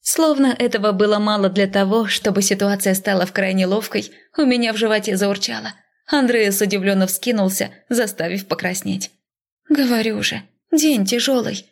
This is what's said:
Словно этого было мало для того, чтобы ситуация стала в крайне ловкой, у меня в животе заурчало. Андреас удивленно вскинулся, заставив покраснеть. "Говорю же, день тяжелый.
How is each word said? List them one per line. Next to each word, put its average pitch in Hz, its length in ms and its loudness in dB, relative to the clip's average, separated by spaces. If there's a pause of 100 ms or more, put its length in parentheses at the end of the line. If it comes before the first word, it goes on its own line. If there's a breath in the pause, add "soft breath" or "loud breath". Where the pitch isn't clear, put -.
Словно 277 580 2
этого 214 340 0
было 208 260 2
мало 208 300 0
для 196 180 0
того, 196 420 0
чтобы 202 340 0
ситуация 196 520 0
стала 190 300 0
в 185 80 -10
крайне 190 340 0
ловкой, 208 460 -4 (240 soft breath)
у 320 60 2
меня 240 300 2
в 214 40 -4
животе 214 400 0
заурчало. 202 580 -4 (320)
Андреас 233 540 2
удивленно 196 460 2
вскинулся, 190 640 0 (180 loud breath)
заставив 202 580 -4
покраснеть. 190 640 -6 (580)
"Говорю 226 540 0
же, 202 200 -4 (280)
день 294 360 2
тяжелый. 240 640 -2